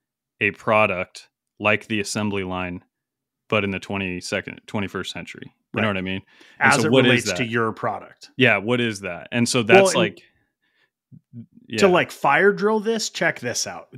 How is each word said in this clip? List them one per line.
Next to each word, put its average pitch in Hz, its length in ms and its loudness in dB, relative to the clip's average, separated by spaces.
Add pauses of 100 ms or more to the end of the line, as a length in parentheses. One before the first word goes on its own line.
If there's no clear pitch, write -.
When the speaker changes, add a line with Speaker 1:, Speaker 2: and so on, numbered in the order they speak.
(420)
Speaker 1:
a 104 100 2
product 104 800 0 (300)
like 107 280 2
the 110 120 -2
assembly 101 440 -4
line, 90 400 -8 (640)
but 107 160 0
in 101 80 -2
the 90 80 -6
twenty-second, 95 880 -8
twenty-first 95 440 -6
century. - 420 -16 (200)
You 107 80 -2
know 110 60 0
Speaker 2:
Right. 101 80 -2
Speaker 1:
what - 20 -4
I 92 40 -4
mean? 95 200 -6 (380)
And 139 140 6
Speaker 2:
As 127 80 2
Speaker 1:
so - 60 0
Speaker 2:
it 113 40 2
Speaker 1:
what 127 140 6
is 120 40 6
Speaker 2:
relates 117 240 2
to - 100 -4
Speaker 1:
that? 113 60 -6
Speaker 2:
your 113 240 -2
product. - 640 -10
Speaker 1:
Yeah, 117 200 4
what 117 240 -2
is 107 200 -4
that? 87 300 -10
And 120 160 0
so 131 120 0
Speaker 2:
Well, 110 60 0
Speaker 1:
that's 143 260 8
Speaker 2:
and 151 60 -2
Speaker 1:
like, 110 240 -2 (1500)
yeah. 113 120 -6
Speaker 2:
to, 202 100 6
like, 165 220 2
fire 160 420 4
drill 208 260 0
this, 220 300 -4
check - 300 -4
this 117 280 -6
out. 87 200 -14 (100)